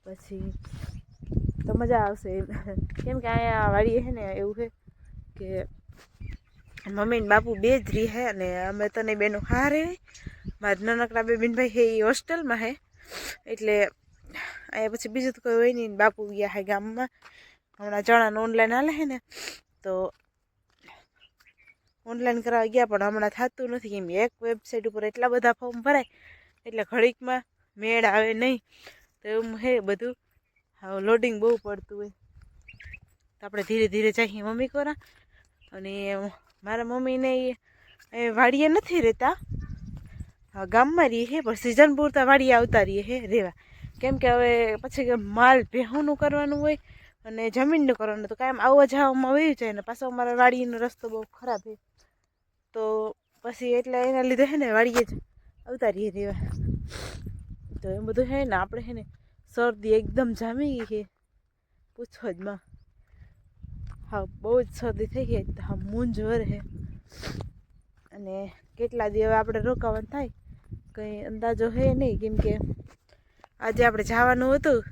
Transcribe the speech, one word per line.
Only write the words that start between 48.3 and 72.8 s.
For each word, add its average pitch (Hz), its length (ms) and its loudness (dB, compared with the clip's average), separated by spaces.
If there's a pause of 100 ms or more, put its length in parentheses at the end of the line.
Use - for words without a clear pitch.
તો - 80 -10
કાયમ 254 280 -2
આવવા 277 260 10
જવામાં 262 440 4
વયું 311 220 4
જાય 220 180 -4
ને 202 120 -10
પાછો 247 180 -8
અમારા 247 340 -2
વાડીનો 247 440 4
રસ્તો 233 280 -8
બહુ 220 100 -8 (140)
ખરાબ 233 300 -6
છે, 214 80 -14 (960)
તો 226 100 -6 (600)
પછી 240 360 -4
એટલે 254 180 -2 (100)
એના 262 220 2
લીધે 254 220 6
છે 311 100 -2
ને 240 160 0
વાડીએ 233 320 4
જ - 20 -10 (560)
આવતા 240 300 -2
રહીએ 208 180 -4
રહેવા. 202 240 -6 (1400)
તો - 40 -14 (120)
એમ 220 100 -8
બધું 247 240 0
છે 277 140 0
ને, 214 100 -2
આપણે 196 320 -4
છે 247 120 -12
ને 208 40 -16 (500)
શરદી 220 460 0
એકદમ 240 300 0 (100)
જામી 247 340 -4
ગઈ 226 160 -8
છે, 214 120 -6 (920)
પૂછો 233 440 -12
જ - 100 -20
માં. 202 120 -10 (1500)
હા, 202 160 -6 (160)
બહુ 214 100 -4 (120)
જ - 40 -6 (120)
શરદી 220 340 -6
થઈ 254 160 -4
ગઈ, 208 160 -2 (100)
તો - 120 -14
હા, 196 120 -6 (120)
મૂંઝવર 226 580 -2
છે. 208 100 -2 (1600)
અને 190 200 -12 (420)
કેટલા 233 360 -2
દી 214 140 2
હવે 220 100 4
આપણે 220 300 0
રોકાવાનું 226 460 -4
થાય, 277 180 -6 (640)
કંઈ 214 340 -12
અંદાજો 226 460 -2
છે 262 100 2 (160)
નહીં, 240 200 0
કેમ 214 220 -4
કે 208 100 2 (1120)